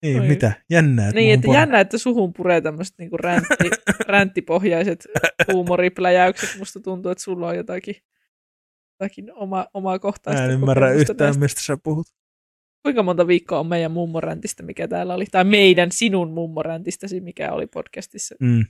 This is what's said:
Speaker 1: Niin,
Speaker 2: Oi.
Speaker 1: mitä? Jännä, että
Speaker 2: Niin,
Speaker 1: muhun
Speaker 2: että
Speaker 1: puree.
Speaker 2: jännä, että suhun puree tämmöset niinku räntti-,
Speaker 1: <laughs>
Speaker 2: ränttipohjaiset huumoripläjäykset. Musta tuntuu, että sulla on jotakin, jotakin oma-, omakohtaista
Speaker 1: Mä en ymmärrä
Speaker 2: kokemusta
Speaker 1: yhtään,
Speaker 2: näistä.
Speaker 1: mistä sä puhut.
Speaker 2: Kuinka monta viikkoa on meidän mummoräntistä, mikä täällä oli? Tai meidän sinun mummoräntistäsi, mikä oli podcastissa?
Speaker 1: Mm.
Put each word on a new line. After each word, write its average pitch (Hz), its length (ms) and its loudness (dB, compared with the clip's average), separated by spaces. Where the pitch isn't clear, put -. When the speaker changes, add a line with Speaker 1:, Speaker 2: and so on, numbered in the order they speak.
Speaker 1:
Niin, 135 180 0
Speaker 2:
Oi. 123 60 2
Speaker 1:
mitä? 127 240 2
Jännä, 147 380 4
että 107 80 0
Speaker 2:
Niin, 220 100 4
Speaker 1:
muhun 220 100 6
Speaker 2:
että 127 100 2
Speaker 1:
puree. 269 160 6
Speaker 2:
jännä, 269 180 4
että 196 180 2
suhun 226 360 0
puree 175 280 2
tämmöset 156 360 -8
niinku 165 200 -10
räntti-, 175 520 0
Speaker 1:
<laughs> - 200 -4
Speaker 2:
ränttipohjaiset 180 920 0
huumoripläjäykset. 180 960 2
Musta 196 200 -14
tuntuu, 185 320 -8
että 185 120 -8
sulla 180 240 -8
on 170 100 -4
jotakin, 180 380 -10
jotakin 202 340 -10
oma-, 190 400 -6
omakohtaista 190 680 -4
Speaker 1:
Mä 127 60 -2
en 131 60 0
ymmärrä 135 340 2
Speaker 2:
kokemusta 143 260 4
Speaker 1:
yhtään, 147 140 2
Speaker 2:
näistä. 143 140 0
Speaker 1:
mistä 139 200 -2
sä 143 220 -4
puhut. 160 240 -4
Speaker 2:
Kuinka 254 200 0
monta 175 240 2
viikkoa 180 320 0
on 165 80 -4
meidän 165 240 -2
mummoräntistä, 165 720 -6
mikä 165 240 -10
täällä 180 260 -6
oli? 190 180 -6
Tai 185 120 4
meidän 185 480 6
sinun 190 400 -2
mummoräntistäsi, 165 920 -8
mikä 170 300 -10
oli - 160 -6
podcastissa? - 720 -14
Speaker 1:
Mm. 120 300 2